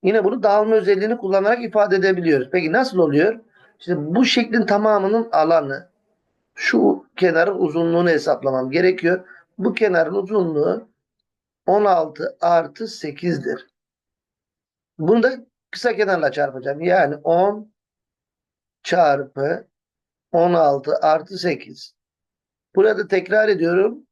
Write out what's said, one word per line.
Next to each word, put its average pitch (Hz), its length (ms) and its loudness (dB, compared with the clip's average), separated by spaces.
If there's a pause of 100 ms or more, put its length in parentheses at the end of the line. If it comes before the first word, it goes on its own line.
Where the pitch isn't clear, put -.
Yine 202 220 2
bunu 208 180 -2
dağılma 214 320 2
özelliğini 202 420 2
kullanarak 196 480 0
ifade 202 320 0
edebiliyoruz. 175 560 0
Peki 160 200 -2
nasıl 247 260 0
oluyor? 165 420 2 (380)
İşte 175 160 -6 (200)
bu 247 100 4
şeklin 233 420 0
tamamının 214 680 0
alanı, 156 580 0 (640)
şu - 520 0 (100)
kenarın 180 420 0
uzunluğunu 170 500 0
hesaplamam 139 600 -2
gerekiyor. 180 580 0 (300)
Bu 202 160 -2
kenarın 175 400 0
uzunluğu 185 760 -2 (800)
on 208 180 2
altı 165 560 -2
artı 170 480 0
sekizdir. 151 800 -6 (1300)
Bunu 196 240 2
da 254 240 -2 (240)
kısa - 260 -4
kenarla 180 360 0
çarpacağım. 139 480 -6
Yani 165 360 0
on 190 560 -2 (1120)
çarpı 143 840 0 (640)
On 175 200 4
altı 147 400 0 (100)
artı 156 360 -2
sekiz. - 560 -8 (800)
Burada 208 340 2
tekrar 196 400 0
ediyorum. 185 640 0